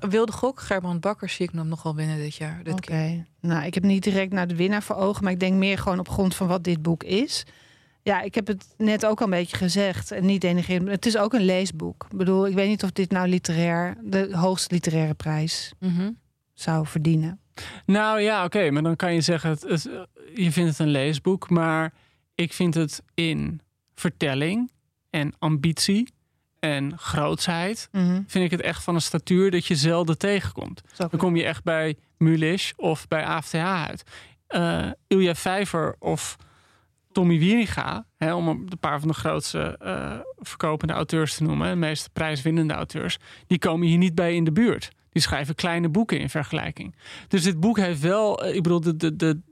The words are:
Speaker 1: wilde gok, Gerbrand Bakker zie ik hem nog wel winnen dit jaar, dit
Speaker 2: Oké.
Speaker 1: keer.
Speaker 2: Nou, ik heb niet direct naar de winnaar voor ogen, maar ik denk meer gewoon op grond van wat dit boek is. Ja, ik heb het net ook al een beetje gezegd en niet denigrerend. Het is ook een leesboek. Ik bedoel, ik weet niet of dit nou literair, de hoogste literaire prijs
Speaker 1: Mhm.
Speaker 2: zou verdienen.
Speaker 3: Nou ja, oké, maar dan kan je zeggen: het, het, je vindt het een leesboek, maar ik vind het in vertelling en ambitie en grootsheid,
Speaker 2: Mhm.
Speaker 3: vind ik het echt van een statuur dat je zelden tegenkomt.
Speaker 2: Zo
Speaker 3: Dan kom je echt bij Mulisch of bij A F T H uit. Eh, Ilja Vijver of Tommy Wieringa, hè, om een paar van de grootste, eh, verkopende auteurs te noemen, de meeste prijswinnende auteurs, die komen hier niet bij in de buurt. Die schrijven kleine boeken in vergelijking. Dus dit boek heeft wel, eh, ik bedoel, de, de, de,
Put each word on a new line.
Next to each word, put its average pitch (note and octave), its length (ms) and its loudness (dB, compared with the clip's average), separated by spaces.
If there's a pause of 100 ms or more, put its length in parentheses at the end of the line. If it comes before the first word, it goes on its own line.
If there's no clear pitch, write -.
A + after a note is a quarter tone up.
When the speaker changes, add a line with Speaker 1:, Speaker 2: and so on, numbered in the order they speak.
Speaker 1:
wilde A3 220 2
gok, B3+ 280 -2
Gerbrand F3+ 420 -2
Bakker G3 280 -4
zie - 180 -4
ik E3+ 80 -10
hem D#3+ 120 -4
nog D#3+ 160 -6
wel D#3+ 120 -2
winnen D#3 220 -2
dit D3+ 180 -8
jaar, D#3 280 -10
dit E3 100 -4
Speaker 2:
Oké. F#3 80 -4 (100)
Speaker 1:
keer. E3 340 -2 (160)
Speaker 2:
Nou, E3 240 0
ik F3 80 -6
heb F#3 100 0
niet G3 200 4
direct F#3+ 280 0
naar F3+ 160 -2
de F3 80 -4
winnaar G3 280 0
voor G#3 120 -4
ogen, G3 280 0
maar F#3 100 0
ik F3+ 60 -4
denk F#3 160 2
meer F#3+ 220 2
gewoon F#3 220 -2
op F3+ 100 -6
grond F#3+ 260 0
van F#3+ 120 -2
wat F3 160 0
dit F3 180 0
boek D#3+ 220 -2
is. - 420 -2 (560)
Ja, F#3+ 200 0
ik F#3+ 140 -8
heb G#3 120 -2
het G3 180 -4 (120)
net G#3+ 280 2
ook G#3+ 140 2
al B3 60 2
een G3 60 0
beetje F3 260 -2
gezegd F#3 540 0
en G3 140 -2
niet G3 160 2
denigrerend. F3+ 480 0
Het G3 160 -4
is A3 120 2
ook G#3+ 160 2
een A3 120 4
leesboek. F3+ 680 0
Ik G3+ 60 -8
bedoel, F#3+ 300 4
ik G3 60 0
weet G3 140 2
niet G#3 160 0
of F#3 80 -2
dit F#3 200 -2
nou F3+ 160 2
literair, F3 760 0
de G3 340 0
hoogste F#3 360 0
literaire D#3+ 400 0
prijs D#3 640 -4
Speaker 1:
Mhm. F#3 300 -2 (440)
Speaker 2:
zou D#3+ 340 -2
verdienen. D#3+ 520 0 (460)
Speaker 3:
Nou G#3+ 340 4
ja, G#3 240 2
oké, F3+ 280 2
maar D3 120 2
dan E3 120 2
kan F3 180 0
je E3 80 2
zeggen: E3 280 0
het, D3+ 120 -2
het, F#3 280 -2 (460)
je F3+ 160 2
vindt E3+ 180 2
het D3 100 -4
een D#3+ 120 2
leesboek, D3 580 0
maar D#3+ 440 2 (420)
ik E3+ 180 -2
vind F3 200 0
het D#3 280 -2 (120)
in D#3 480 -2 (340)
vertelling E3 760 -2 (380)
en D3+ 300 -2
ambitie E3 720 0 (460)
en C#3+ 380 -2
grootsheid, E3 920 -2
Speaker 2:
Mhm. F#3 360 2
Speaker 3:
vind F#3 180 0
ik D#3+ 60 -2
het F3 100 -2
echt - 220 -4
van F3 120 0
een E3 60 2
statuur F#3 500 2
dat F3 140 0
je F3+ 100 2
zelden E3 420 2
tegenkomt. - 640 -2 (120)
Speaker 2:
Zo F3 140 -2
Speaker 3:
Dan E3 120 -2
kom F3 160 4
je E3 80 2
echt - 200 -4
bij D#3+ 320 0 (220)
Mulisch D#3+ 580 4
of - 320 -2
bij D#3 180 0
A D#3+ 160 -2
F - 80 -14
T - 40 -6
H E3+ 340 -2
uit. - 160 -12 (440)
Eh, E3+ 400 0 (200)
Ilja F#3 280 4
Vijver F#3 640 -2
of - 360 -4 (760)
Tommy F3 280 4
Wieringa, G#3 640 2 (120)
hè, D#3+ 160 0
om F3 140 0
een E3+ 220 -4 (100)
paar D3 200 -2
van D3+ 80 -2
de D#3+ 60 0
grootste, D#3 640 -4
eh, - 400 -8 (180)
verkopende D#3 560 -4
auteurs D#3 420 -2
te - 80 -2
noemen, D#3 260 0
de F#3 60 -2
meeste D#3 340 -2
prijswinnende D#3 640 0
auteurs, D#3+ 440 -6 (300)
die F#3 120 2
komen E3+ 280 2
hier E3 100 6
niet F3 180 4
bij E3+ 200 2
in E3+ 80 2
de D#3+ 80 4
buurt. G#3 380 2 (220)
Die - 100 0
schrijven C#3 340 -2
kleine E3+ 340 0
boeken G3 300 2
in C#3+ 100 -2
vergelijking. - 640 -6 (320)
Dus F#3 160 2
dit F3 160 2
boek G#3 180 4
heeft F3 220 2
wel, G3 440 2
eh, E3 120 -2
ik F#3+ 80 0
bedoel, E3+ 180 4
de, E3 160 2
de, D#3+ 180 0
de, D#3+ 260 2 (100)